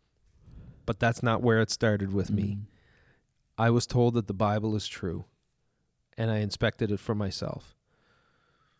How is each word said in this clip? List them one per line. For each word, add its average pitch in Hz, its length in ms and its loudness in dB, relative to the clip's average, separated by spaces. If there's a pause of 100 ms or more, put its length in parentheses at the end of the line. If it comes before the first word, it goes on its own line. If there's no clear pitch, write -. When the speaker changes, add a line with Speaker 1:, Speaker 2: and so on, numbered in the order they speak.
(840)
Speaker 1:
But - 140 -4
that's - 240 0
not 113 180 2
where 113 200 6
it 107 100 0
started 101 400 0
with 98 200 0
me. 101 280 0
Speaker 2:
Mm. - 20 -8 (960)
Speaker 1:
I 117 120 4
was 120 180 2
told 120 280 2
that 113 120 0
the 104 60 -4
Bible 107 420 0
is 101 120 -4
true, - 360 -6 (920)
and 113 120 -2
I 107 100 0
inspected 104 520 -2
it 101 80 -2
for 113 160 -4
myself, - 600 -6 (1040)